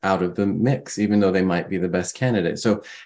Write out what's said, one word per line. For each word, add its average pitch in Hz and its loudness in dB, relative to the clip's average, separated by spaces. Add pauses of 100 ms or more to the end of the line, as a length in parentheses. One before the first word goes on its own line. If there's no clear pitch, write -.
out 95 2
of 87 -4
the 101 0
mix, 104 -2
even 104 2
though 98 4
they 95 2
might 87 0
be 95 -4
the 87 -2
best 87 -4
candidate. 98 0
So 107 0 (240)